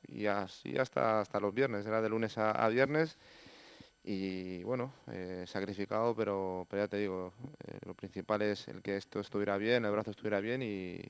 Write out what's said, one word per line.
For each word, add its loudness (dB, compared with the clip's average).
y -4
así -2
hasta, 4
hasta -2
los 0
viernes, 2
era 2
de 2
lunes 0
a, 4
a 6
viernes 4
y -4
bueno, -4
eh, -6
sacrificado, 0
pero, -2
pero 0
ya 0
te -2
digo, -2
eh, -12
lo -12
principal -2
es 0
el -12
que -2
esto -6
estuviera 0
bien, 4
el 2
brazo 0
estuviera 0
bien -2
y -4